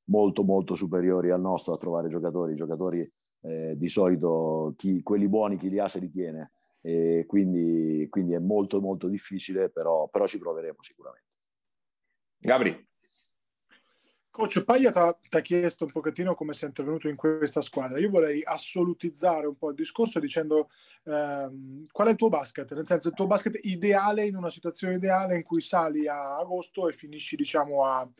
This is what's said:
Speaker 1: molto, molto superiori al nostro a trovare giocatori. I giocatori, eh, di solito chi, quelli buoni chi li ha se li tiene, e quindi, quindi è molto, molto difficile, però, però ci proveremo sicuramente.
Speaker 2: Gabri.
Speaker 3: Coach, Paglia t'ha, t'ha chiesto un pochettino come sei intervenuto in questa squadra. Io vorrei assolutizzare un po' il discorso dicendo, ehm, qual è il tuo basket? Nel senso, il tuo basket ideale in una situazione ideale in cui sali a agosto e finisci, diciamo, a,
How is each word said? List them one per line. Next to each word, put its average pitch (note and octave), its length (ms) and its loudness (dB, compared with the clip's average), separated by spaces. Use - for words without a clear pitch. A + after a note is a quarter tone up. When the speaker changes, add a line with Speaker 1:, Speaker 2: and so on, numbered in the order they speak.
Speaker 1:
molto, G#2 320 4
molto F#2+ 320 2
superiori F2+ 560 2
al F2+ 100 2
nostro F2+ 320 -2
a E2+ 60 -4
trovare E2+ 300 -2
giocatori. E2 440 -2
I D2+ 40 -4
giocatori, E2 540 -4
eh, D#2+ 340 -8
di D#2+ 140 -4
solito D#2+ 880 2
chi, F#2 260 0
quelli G2+ 260 2
buoni G#2 280 2
chi F#2 140 -4
li G2 80 -2
ha G2+ 100 2
se F#2+ 100 -8
li F2+ 120 -8
tiene, D#2 420 -8
e E2 460 2
quindi, E2 840 2
quindi F2 260 0
è E2+ 40 0
molto, G2 420 0
molto F#2+ 280 -2
difficile, F#2+ 600 -4
però, D#2+ 400 0
però G2+ 200 2
ci G2+ 100 -6
proveremo E2 420 -6
sicuramente. - 460 -20
Speaker 2:
Gabri. - 480 2
Speaker 3:
Coach, G3+ 320 0
Paglia B3 300 4
t'ha, E3+ 260 4
t'ha D#3+ 120 2
chiesto F3 440 0
un D3 60 -6
pochettino D#3+ 460 -4
come D3+ 160 -8
sei D3 160 -8
intervenuto D3+ 400 -4
in C#3+ 80 -4
questa D#3 440 0
squadra. C3 380 -4
Io G3 100 2
vorrei D#3 360 4
assolutizzare E3+ 1040 -2
un C#3 80 -8
po' D3+ 140 -4
il C#3 40 -6
discorso E3 460 -2
dicendo, D3+ 480 0
ehm, C#3 840 -6
qual G#3 160 2
è A3+ 40 6
il A3 60 4
tuo A3+ 120 4
basket? D3 440 -4
Nel D#3 140 -6
senso, E3+ 220 0
il E3 60 -4
tuo F#3+ 120 0
basket G#3 380 0
ideale G3+ 600 2
in G3+ 120 -2
una F3 140 -6
situazione F3+ 440 -6
ideale F#3 400 2
in E3 80 -2
cui E3 180 0
sali D#3 460 0
a C#3+ 320 -4
agosto F3+ 500 -4
e D#3 40 -4
finisci, D3+ 420 -12
diciamo, C#3+ 500 0
a, C3 240 0